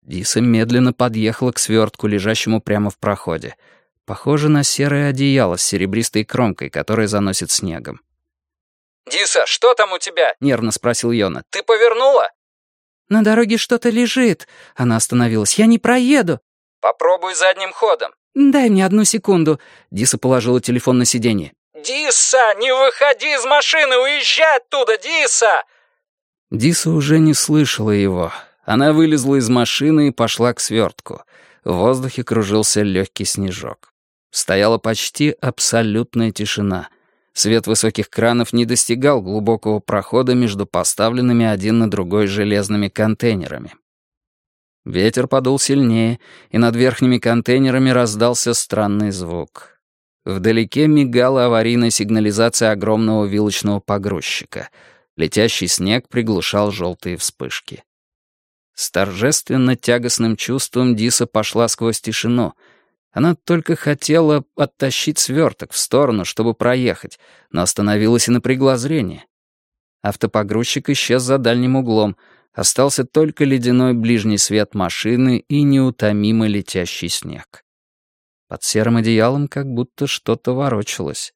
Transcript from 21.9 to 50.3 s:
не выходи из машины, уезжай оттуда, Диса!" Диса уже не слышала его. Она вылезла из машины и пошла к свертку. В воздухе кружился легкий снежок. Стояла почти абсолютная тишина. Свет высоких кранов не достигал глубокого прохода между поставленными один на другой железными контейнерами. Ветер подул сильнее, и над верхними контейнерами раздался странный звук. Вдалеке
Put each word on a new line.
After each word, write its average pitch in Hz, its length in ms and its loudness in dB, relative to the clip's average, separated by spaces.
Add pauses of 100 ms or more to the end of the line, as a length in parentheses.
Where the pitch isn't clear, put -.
не 254 140 0
выходи 269 600 2
из 254 120 -2
машины, 285 520 2
уезжай 277 600 2
оттуда, 240 400 -2
Диса!" 240 680 0 (840)
Диса 156 420 0
уже 156 280 2
не 156 140 4
слышала 135 580 0
его. 95 400 0 (320)
Она 139 300 2
вылезла 151 420 2
из 123 140 0
машины 143 580 2
и 135 40 0
пошла 117 420 0
к - 80 -8
свертку. - 640 -4 (420)
В - 80 -2
воздухе 127 500 0
кружился 107 600 0
легкий 95 420 -2
снежок. - 640 -8 (400)
Стояла 104 460 2
почти 113 640 -2
абсолютная 113 920 -2
тишина. 101 560 -4 (460)
Свет 110 340 0
высоких 107 420 -2
кранов 117 440 0
не 120 120 2
достигал 123 560 0
глубокого 107 580 -2
прохода 123 560 0
между 104 300 0
поставленными 117 800 0
один 110 340 0
на 110 100 2
другой 98 380 0
железными 101 600 -2
контейнерами. 98 840 -2 (1120)
Ветер 113 420 -2
подул 135 320 0
сильнее, 117 600 0 (300)
и - 80 -2
над 117 200 2
верхними 127 400 2
контейнерами 131 720 0
раздался 120 640 0
странный 104 580 -2
звук. 87 600 -10 (520)
Вдалеке 113 600 0